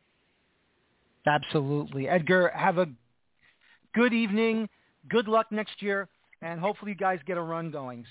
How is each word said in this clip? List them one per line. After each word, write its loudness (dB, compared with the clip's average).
Absolutely. 0
Edgar, 4
have 2
a 2
good 4
evening. 2
Good 2
luck 2
next -6
year, -2
and -8
hopefully -4
you -8
guys 0
get -4
a -2
run -6
going. -10